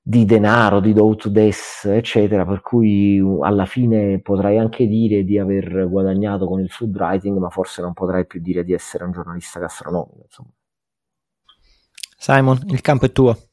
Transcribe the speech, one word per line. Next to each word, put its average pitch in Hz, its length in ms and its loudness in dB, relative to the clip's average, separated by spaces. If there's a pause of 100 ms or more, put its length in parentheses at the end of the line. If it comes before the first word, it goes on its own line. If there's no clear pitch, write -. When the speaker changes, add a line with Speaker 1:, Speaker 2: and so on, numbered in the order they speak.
Speaker 1:
di 113 240 2
denaro, 104 560 4
di 107 120 2
do 107 140 6
ut 107 220 0
des, 104 580 0
eccetera, 104 580 0
per 95 160 -4
cui, 101 580 2
uh, 95 240 0
alla 95 240 0
fine 107 540 0
potrai 101 380 0
anche 113 280 0
dire 104 380 0
di 101 140 0
aver 95 500 -2
guadagnato 95 580 -2
con 92 140 -4
il 92 100 -6
food 110 260 -8
writing, 98 420 -4
ma 90 100 -4
forse 92 340 -8
non 87 120 -8
potrai 92 320 -4
più 90 140 -14
dire 90 240 -6
di 90 80 -4
essere - 320 -6
un 90 80 -6
giornalista 87 480 -12
gastronomico, 82 640 -10
insomma. - 260 -20 (1700)
Speaker 2:
Simon, 131 520 2
il 135 140 -2
campo 131 240 2
è 127 60 0
tuo. 123 240 4 (160)